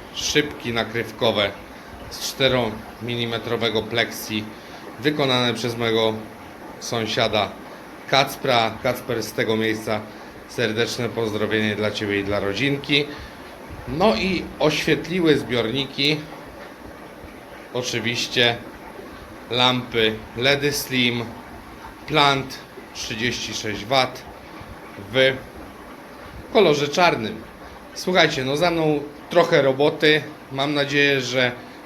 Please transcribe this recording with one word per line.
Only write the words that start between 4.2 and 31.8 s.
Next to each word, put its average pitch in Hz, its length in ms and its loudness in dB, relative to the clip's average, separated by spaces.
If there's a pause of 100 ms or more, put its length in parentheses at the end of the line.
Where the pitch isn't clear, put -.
wykonane 127 540 2
przez 117 240 -4
mojego 113 360 4 (680)
sąsiada 107 720 0 (600)
Kacpra. 131 600 4 (120)
Kacper, 120 400 -2
z - 80 -6
tego 110 260 0
miejsca 110 420 0 (500)
serdeczne 113 600 0
pozdrowienie 107 680 0
dla 107 160 0
Ciebie 101 280 0
i 98 40 0
dla 101 160 0
rodzinki. 139 680 0 (840)
No 170 280 4
i 165 300 0 (140)
oświetliły 156 800 4
zbiorniki 127 840 0 (1500)
oczywiście 120 840 2 (960)
lampy 120 640 2 (220)
ledy 139 340 2
Slim 120 540 0 (840)
Plant 139 500 4 (360)
trzydzieści 110 600 -4
sześć 101 320 -6
wat 127 360 2 (920)
w 131 220 6 (1200)
kolorze 151 340 6
czarnym. 143 540 2 (520)
Słuchajcie, 160 520 2
no, 139 120 0
za 170 140 4
mną 156 280 2 (300)
trochę 170 320 6
roboty. 151 600 6 (300)
Mam 139 220 0
nadzieję, 143 480 4
że 123 300 2 (340)